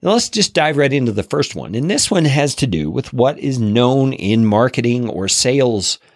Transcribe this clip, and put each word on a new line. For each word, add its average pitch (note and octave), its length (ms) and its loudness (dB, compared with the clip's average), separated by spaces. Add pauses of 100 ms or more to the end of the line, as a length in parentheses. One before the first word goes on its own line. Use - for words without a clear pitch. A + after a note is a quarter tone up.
Now E3+ 100 0
let's A3+ 160 0
just - 260 -2
dive D#3 220 0
right C#3 160 2
into B2+ 220 0
the A#2 100 -2
first - 320 -4
one. C#2+ 200 -10
And C#3 140 -2
this C4 220 -2
one F3 140 2
has C#3+ 300 2
to C#3+ 120 -2
do D#2+ 240 -2
with B2+ 220 -6
what B2+ 260 2
is C#3 180 -4
known B2 540 2
in A2+ 340 0
marketing A#2+ 640 2
or F#2+ 200 -6
sales B2 680 0 (180)